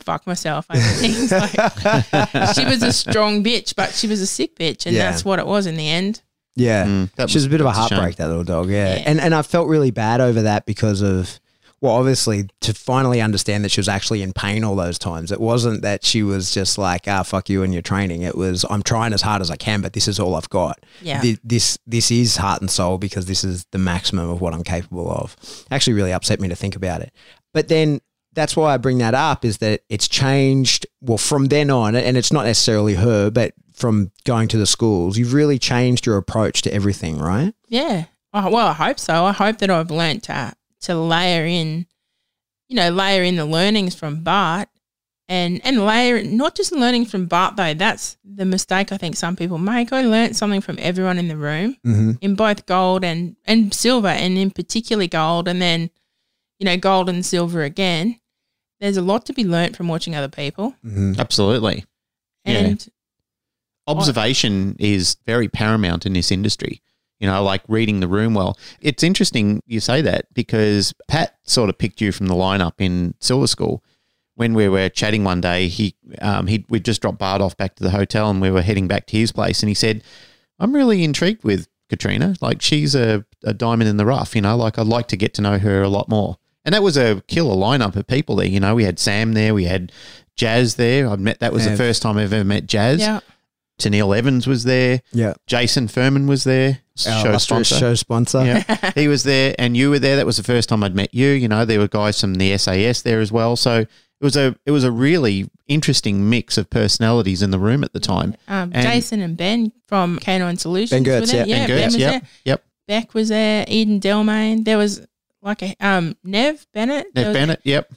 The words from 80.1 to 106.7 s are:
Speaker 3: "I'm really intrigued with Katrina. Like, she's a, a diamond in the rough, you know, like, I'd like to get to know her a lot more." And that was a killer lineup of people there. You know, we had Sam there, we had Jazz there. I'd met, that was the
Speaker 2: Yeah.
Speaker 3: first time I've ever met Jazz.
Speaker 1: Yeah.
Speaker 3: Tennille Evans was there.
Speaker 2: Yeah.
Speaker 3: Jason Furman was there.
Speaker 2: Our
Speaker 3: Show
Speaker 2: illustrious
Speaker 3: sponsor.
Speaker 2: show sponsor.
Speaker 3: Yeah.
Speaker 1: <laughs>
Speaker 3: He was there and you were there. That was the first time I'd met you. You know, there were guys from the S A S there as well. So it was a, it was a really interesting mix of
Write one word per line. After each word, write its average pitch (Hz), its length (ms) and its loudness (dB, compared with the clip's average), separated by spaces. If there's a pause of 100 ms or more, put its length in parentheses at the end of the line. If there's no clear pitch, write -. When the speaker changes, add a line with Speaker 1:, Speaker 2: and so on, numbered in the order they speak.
Speaker 3:
"I'm 214 120 2
really 240 300 4
intrigued 165 400 0
with 95 240 0 (220)
Katrina. 110 520 0
Like, - 220 -2
she's 147 320 0
a, 110 300 2 (180)
a 113 100 -2
diamond 113 380 2
in 104 60 2
the 104 100 2
rough, 135 300 -2
you 107 60 2
know, 104 140 2
like, 113 220 -2
I'd 113 80 0
like 117 220 0
to 107 80 -2
get 107 180 -2
to 104 80 -2
know 101 160 2
her 98 240 2
a 98 60 2
lot 98 200 -2
more." 104 280 0 (280)
And 156 80 0
that 208 120 2
was 165 120 2
a 110 300 4
killer 117 300 0
lineup 104 400 2
of 101 100 -4
people 127 300 -2
there. 95 100 2
You 95 140 0
know, 101 160 2
we 117 80 4
had 87 160 0
Sam 110 320 0
there, 107 220 2
we 98 100 2
had 90 260 -2 (460)
Jazz 117 400 2
there. 123 320 2
I'd 101 100 -2
met, 104 220 -2
that 117 120 0
was 113 120 0
the 107 60 2
Speaker 2:
Yeah. 104 60 0
Speaker 3:
first 117 260 0
time 107 160 0
I've 104 140 0
ever 107 120 0
met 101 220 0
Jazz. 120 340 2
Speaker 1:
Yeah. 214 200 0 (600)
Speaker 3:
Tennille 104 360 2
Evans 123 300 2
was 127 180 0
there. 127 380 2 (100)
Speaker 2:
Yeah. 113 220 0 (120)
Speaker 3:
Jason 120 420 0
Furman 135 380 2
was 139 180 2
there. 131 360 2 (260)
Speaker 2:
Our 110 160 0
Speaker 3:
Show 113 80 2
Speaker 2:
illustrious 104 120 2 (260)
Speaker 3:
sponsor. 127 100 2
Speaker 2:
show 123 160 2
sponsor. 120 500 0
Speaker 3:
Yeah. 131 460 0
Speaker 1:
<laughs> - 60 -10
Speaker 3:
He 147 120 2
was 147 140 2
there 135 340 2
and 120 200 0
you 131 140 4
were 143 100 2
there. 139 160 4
That 139 100 2
was 110 100 0
the 104 60 -2
first 120 260 0
time 107 140 2
I'd 95 140 -2
met 98 180 -2
you. 131 160 2
You 135 180 2
know, 107 160 2
there 110 140 2
were 104 100 4
guys 104 320 -2
from 98 140 0
the 95 180 2
S 98 160 0
A 95 180 2
S 123 160 -2
there 113 180 0
as 107 100 -2
well. 117 240 0
So 117 260 2
it 107 80 -2 (360)
was 143 120 2
a, 135 200 2 (100)
it 143 60 2
was 143 100 4
a 127 80 2
really 120 580 2 (200)
interesting 113 600 2
mix 117 300 0
of 98 120 -2